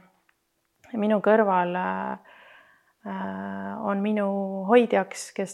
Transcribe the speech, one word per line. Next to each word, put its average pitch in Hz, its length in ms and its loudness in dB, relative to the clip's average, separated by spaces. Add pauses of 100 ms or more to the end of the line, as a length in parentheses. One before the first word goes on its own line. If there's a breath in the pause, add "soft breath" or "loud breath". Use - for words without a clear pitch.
(960)
minu 214 240 2
kõrval, 190 560 4
äh, 190 600 -6 (680 soft breath)
äh, 196 800 -8
on 202 160 -2
minu 208 280 0 (420)
hoidjaks, 202 560 4 (100)
kes 190 180 -4